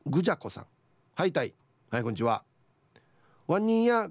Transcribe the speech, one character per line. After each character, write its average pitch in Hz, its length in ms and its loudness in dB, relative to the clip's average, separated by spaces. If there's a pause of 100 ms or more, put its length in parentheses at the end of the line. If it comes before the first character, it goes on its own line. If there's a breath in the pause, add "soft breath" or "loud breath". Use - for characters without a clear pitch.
ぐ 151 180 2
じ 180 80 0
ゃ 175 60 0
こ - 140 -12
さ - 120 -14
ん。 - 40 -20 (480)
は 180 120 0
い、 180 60 -2
た 139 120 -2
い。 101 100 -8 (360)
は 117 100 -2
い、 - 20 0
こ 110 60 -4
ん 117 40 -2
に 101 40 -8
ち 113 80 -2
は。 117 180 0 (1040 soft breath)
ワ 175 140 2
ニ 226 260 2
や、 226 240 2